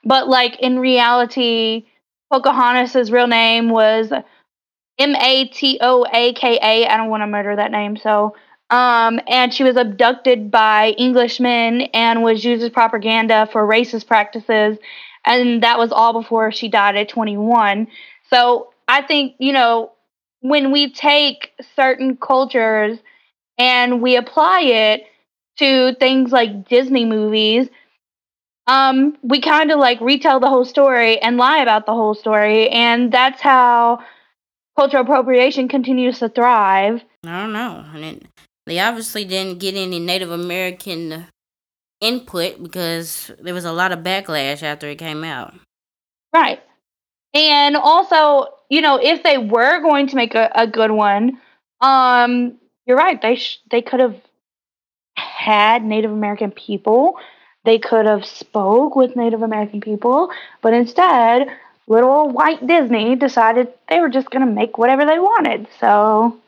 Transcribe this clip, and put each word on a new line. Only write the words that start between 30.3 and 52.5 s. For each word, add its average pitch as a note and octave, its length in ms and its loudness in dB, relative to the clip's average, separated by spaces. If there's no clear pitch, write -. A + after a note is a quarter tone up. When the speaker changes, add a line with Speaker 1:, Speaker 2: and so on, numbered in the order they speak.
Speaker 1:
the B3+ 100 2
whole B3+ 160 2
story B3 540 2
and A#3+ 180 0
lie C4+ 240 4
about G#3+ 240 0
the G#3+ 80 -2
whole G#3+ 200 0
story, G#3+ 540 0
and A#3 420 0
that's B3+ 300 0
how A#3+ 640 4
cultural C#4 260 2
appropriation B3+ 640 0
continues B3+ 500 -2
to A#3 100 -4
thrive. A3 760 0
Speaker 2:
I E3+ 160 -10
don't G#3+ 140 -10
know. G#3+ 380 -10
I D#3 60 -20
mean, D#3 300 -18
they E3+ 120 -6
obviously A3 460 -6
didn't F#3+ 340 -8
get F#3+ 160 -6
any F#3 240 -6
Native F3 320 -6
American F3 960 -10
input G#3+ 600 -6
because E3 800 -10
there F3 140 -12
was F3+ 100 -10
a E3 80 -8
lot F3+ 180 -4
of E3+ 100 -8
backlash D#3+ 600 -6
after D3 240 -10
it D3 120 -14
came D#3 260 -12
out. C#3 300 -14
Speaker 1:
Right. - 300 0
And D4 440 2
also, D4+ 760 2
you D4+ 140 0
know, C#4+ 200 2
if D#4 200 0
they D4 160 2
were A#3+ 420 0
going C#4+ 280 2
to C4+ 80 -6
make A#3 180 -4
a, A3+ 200 0
a A#3 120 2
good A3 240 -2
one, G#3+ 500 0
um, B3 800 2